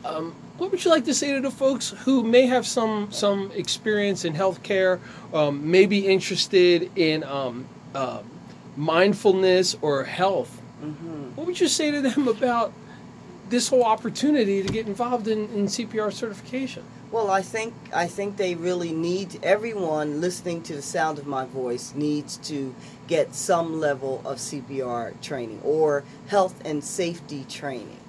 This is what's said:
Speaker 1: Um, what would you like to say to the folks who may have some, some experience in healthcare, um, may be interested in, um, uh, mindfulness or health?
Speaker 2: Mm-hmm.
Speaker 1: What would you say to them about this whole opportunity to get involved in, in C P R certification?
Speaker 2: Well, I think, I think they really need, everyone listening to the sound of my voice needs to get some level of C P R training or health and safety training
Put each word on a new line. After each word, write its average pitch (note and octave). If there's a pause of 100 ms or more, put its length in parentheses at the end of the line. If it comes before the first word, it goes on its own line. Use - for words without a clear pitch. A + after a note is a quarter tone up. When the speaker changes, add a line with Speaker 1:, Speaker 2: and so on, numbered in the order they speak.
Speaker 1:
Um, D#3+ (240)
what F#4+
would F#4
you E4+
like D4+
to D4
say C#4+
to C4+
the C4+
folks C4+
who C4
may A#3+
have A#3+
some, G#3+
some G3+
experience G3+
in E3
healthcare, F#3 (340)
um, D3
may F#3+
be G3
interested F3+
in, D#3
um, C3+ (280)
uh, A#2+ (540)
mindfulness F#3
or C#3
health? F3 (220)
Speaker 2:
Mm-hmm. D3+
Speaker 1:
What D#4+
would F4+
you E4
say D4+
to D4
them C4
about A#3 (800)
this B3
whole B3+
opportunity A3
to F#3+
get A3
involved A#3
in, G#3+
in G3+
C A3+
P A3
R G#3+
certification? B3 (260)
Speaker 2:
Well, G#3
I F#3+
think, A3 (180)
I E3+
think G3+
they F3+
really E3+
need, E3+
everyone E3
listening F3
to D#3+
the C#3
sound D#3+
of C#3
my C3+
voice B2
needs D3 (120)
to C#3 (360)
get D#3
some E3
level C3+
of C3
C C#3
P C3+
R A#2+
training A#2
or D3 (240)
health F#3+ (100)
and D3+
safety E3+
training B2+ (120)